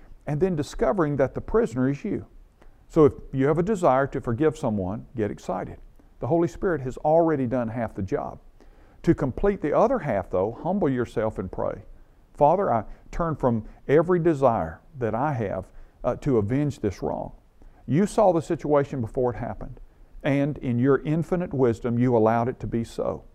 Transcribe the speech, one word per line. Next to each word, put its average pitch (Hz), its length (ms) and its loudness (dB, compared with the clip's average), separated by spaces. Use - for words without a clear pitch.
and 147 140 -2
then 180 160 0
discovering 151 580 0
that 131 200 0
the 123 60 -4
prisoner 131 460 0
is 139 160 -4
you." 135 220 -6
So 156 160 8
if 131 80 6
you 135 160 0
have 156 100 2
a 170 60 0
desire 165 440 2
to 139 120 -6
forgive 147 380 0
someone, 107 480 -4
get 104 160 -2
excited. - 460 -8
The 120 80 -6
Holy 170 200 2
Spirit 175 340 -2
has 127 180 -8
already 156 460 4
done 120 220 -2
half 113 260 -6
the - 80 -8
job. - 380 -6
To 170 100 4
complete 185 460 0
the 151 140 -2
other 220 260 2
half, 113 300 -2
though, 98 240 0
humble 180 240 0
yourself 120 500 -2
and 92 140 -6
pray. - 320 -6
"Father, 160 380 4
I 110 140 0
turn 165 240 -2
from 117 300 0
every 170 340 4
desire 123 600 2
that 113 160 -2
I 139 200 -2
have, 95 360 -4
uh, 120 160 0
to 131 160 2
avenge 127 420 0
this - 240 -4
wrong. - 300 -6
You 151 200 2
saw 202 260 4
the 165 100 0
situation 147 600 0
before 123 300 -2
it 113 40 -10
happened, - 460 -10
and 143 360 0
in 120 200 -2
your 135 200 4
infinite 170 540 -2
wisdom, 120 460 0
you 123 160 4
allowed 113 320 4
it 127 140 -6
to 113 60 -6
be 113 180 -2
so. - 380 -6